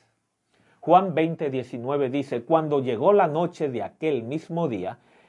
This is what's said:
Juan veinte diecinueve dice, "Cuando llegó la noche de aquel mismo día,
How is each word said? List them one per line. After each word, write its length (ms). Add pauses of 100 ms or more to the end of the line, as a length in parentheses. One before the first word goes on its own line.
(800)
Juan 340
veinte 380
diecinueve 580
dice, 360
"Cuando 340
llegó 340
la 140
noche 420
de 140
aquel 400
mismo 460
día, 280 (320)